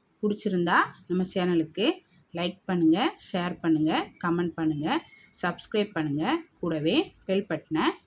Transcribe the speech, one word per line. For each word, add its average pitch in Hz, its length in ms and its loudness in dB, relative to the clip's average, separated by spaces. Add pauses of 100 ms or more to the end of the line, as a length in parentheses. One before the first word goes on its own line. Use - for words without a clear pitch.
(220)
பிடிச்சிருந்தா 196 560 2 (320)
நம்ம 185 240 0
சேனலுக்கு 180 520 0 (540)
லைக் 180 180 -4 (120)
பண்ணுங்க, 170 280 4 (300)
ஷேர் 175 280 -4 (100)
பண்ணுங்க, 160 360 2 (220)
கமெண்ட் 170 360 -2
பண்ணுங்க, 156 280 -2 (560)
சப்ஸ்கிரைப் 208 540 -4
பண்ணுங்க, 156 360 -2 (280)
கூடவே 170 360 0 (300)
பெல் 196 240 0
பட்டனை 160 340 -2 (220)